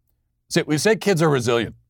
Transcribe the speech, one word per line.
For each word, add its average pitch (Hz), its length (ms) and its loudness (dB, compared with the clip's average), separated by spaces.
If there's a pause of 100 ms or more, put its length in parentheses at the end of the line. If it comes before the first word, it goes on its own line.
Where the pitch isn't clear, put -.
(480)
See, 165 140 0
we 147 140 -2
say 202 200 2
kids 170 260 0
are 165 80 2
resilient. 117 460 0 (140)